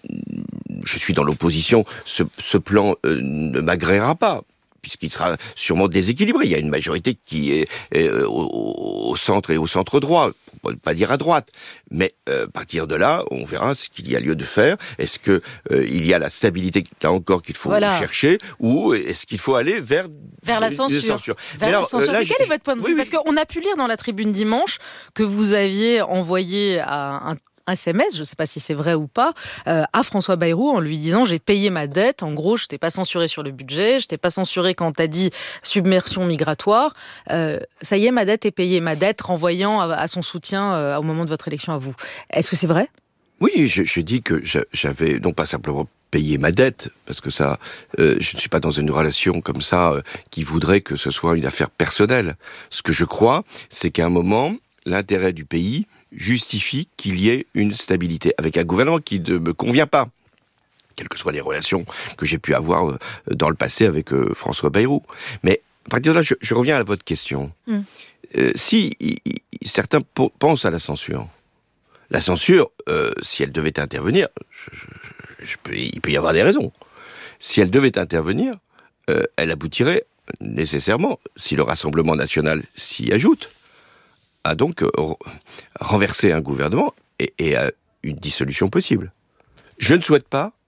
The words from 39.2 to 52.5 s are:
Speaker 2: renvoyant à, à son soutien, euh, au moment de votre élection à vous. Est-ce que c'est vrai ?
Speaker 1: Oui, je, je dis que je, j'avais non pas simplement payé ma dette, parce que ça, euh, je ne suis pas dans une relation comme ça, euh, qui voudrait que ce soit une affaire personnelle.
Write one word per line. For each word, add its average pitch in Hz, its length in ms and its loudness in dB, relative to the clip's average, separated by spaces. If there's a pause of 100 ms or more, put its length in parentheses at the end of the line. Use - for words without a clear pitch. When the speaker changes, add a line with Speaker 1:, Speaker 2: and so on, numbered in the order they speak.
Speaker 2:
renvoyant 180 580 0
à, 165 140 0
à 151 140 -2
son 175 120 -4
soutien, 196 540 -4
euh, 143 240 0
au 151 40 -2
moment 160 220 -2
de 151 60 -6
votre 156 180 -6
élection 151 240 -6
à 151 60 -4
vous. 131 160 -8 (340)
Est-ce - 220 0
que 185 60 0
c'est 180 100 0
vrai ? 170 240 2 (500)
Speaker 1:
Oui, 185 260 6
je, 101 160 2
je 85 200 0
dis 110 180 0
que 78 240 0
je, - 140 -2 (160)
j'avais 71 440 0
non 90 140 0
pas 78 140 -2
simplement 71 420 -4 (220)
payé 76 260 2
ma - 160 2
dette, 123 380 2 (160)
parce - 160 -10
que - 80 -6
ça, 71 280 0 (400)
euh, 78 220 6
je - 160 -4
ne - 40 -6
suis - 100 -6
pas 80 100 2
dans 78 120 0
une 73 180 0
relation 76 500 0
comme 73 220 -6
ça, 87 300 2
euh, 71 100 -2 (280)
qui 80 120 -6
voudrait 82 400 2
que 71 140 -6
ce 69 140 -4
soit 82 240 0
une 80 120 0
affaire 67 240 -2
personnelle. 104 680 2 (320)